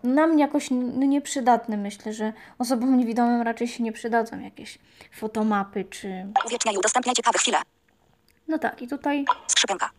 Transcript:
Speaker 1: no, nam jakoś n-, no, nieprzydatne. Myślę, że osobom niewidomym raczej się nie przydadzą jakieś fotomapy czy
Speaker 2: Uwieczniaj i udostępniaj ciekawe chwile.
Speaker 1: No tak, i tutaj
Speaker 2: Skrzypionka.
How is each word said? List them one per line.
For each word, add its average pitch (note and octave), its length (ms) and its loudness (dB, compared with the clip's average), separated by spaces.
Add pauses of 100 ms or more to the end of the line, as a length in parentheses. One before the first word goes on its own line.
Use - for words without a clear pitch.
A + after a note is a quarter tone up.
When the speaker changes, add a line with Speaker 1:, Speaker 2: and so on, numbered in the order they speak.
Speaker 1:
no, B3 100 2
nam D#4 260 6
jakoś D4 320 2
n-, B3 280 -2
no, C#4 60 4
nieprzydatne. B3 720 2
Myślę, G3+ 360 -8
że G#3+ 200 -4 (260)
osobom B3+ 380 2
niewidomym A#3+ 440 2
raczej A#3 260 -2
się A#3+ 160 -4
nie A3+ 80 -2
przydadzą A3 480 -2
jakieś - 400 -16 (320)
fotomapy G#3+ 760 -2
czy F#3+ 420 -10 (180)
Speaker 2:
Uwieczniaj A#3+ 300 -2
i - 20 0
udostępniaj B3 380 0
ciekawe A#3 240 2
chwile. F#3+ 180 0 (880)
Speaker 1:
No D#4 120 -2
tak, - 220 -4
i B3 60 -10
tutaj C#4+ 380 -4 (220)
Speaker 2:
Skrzypionka. - 520 0